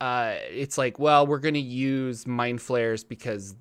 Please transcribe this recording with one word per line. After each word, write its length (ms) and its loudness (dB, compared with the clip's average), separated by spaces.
uh, 360 0
it's 280 -6
like, 220 0
"Well, 260 8
we're 140 0
gonna 180 0
use 720 -2
Mind 340 -2
Flayers 400 0
because 580 -10